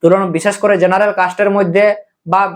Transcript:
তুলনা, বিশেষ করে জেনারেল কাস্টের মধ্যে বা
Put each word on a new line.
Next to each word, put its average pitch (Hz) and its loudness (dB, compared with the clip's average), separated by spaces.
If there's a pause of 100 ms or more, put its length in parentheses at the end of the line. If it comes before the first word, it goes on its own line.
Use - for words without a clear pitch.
তুলনা, 190 2
বিশেষ 180 -4
করে 202 0
জেনারেল 190 0
কাস্টের 196 -2
মধ্যে 196 0 (420)
বা 185 0 (140)